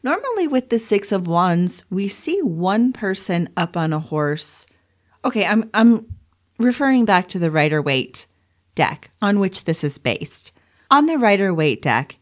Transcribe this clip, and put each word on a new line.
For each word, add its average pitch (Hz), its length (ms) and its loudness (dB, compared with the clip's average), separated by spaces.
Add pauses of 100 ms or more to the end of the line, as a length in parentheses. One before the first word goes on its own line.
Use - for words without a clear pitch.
Normally 403 440 -2
with 254 220 0
the 233 80 2
Six 208 340 0
of 185 160 -2
Wands, 175 640 0
we 196 180 -4
see 320 340 -2
one 202 520 0
person 190 640 -4
up 170 180 -4
on 160 160 0
a 156 80 -2
horse. 151 680 -4 (560)
Okay, 214 220 0
I'm, 214 280 0
I'm 226 320 4 (540)
referring 247 460 2
back 185 240 2
to 185 100 -6
the 170 100 0
Rider-Waite 147 800 0 (480)
deck - 340 -2 (100)
on 202 200 2
which 190 240 -2
this 165 200 -2
is 143 140 -4
based. - 540 -6 (400)
On 294 160 4
the 320 100 -2
Rider-Waite 190 640 2
deck, 123 400 -2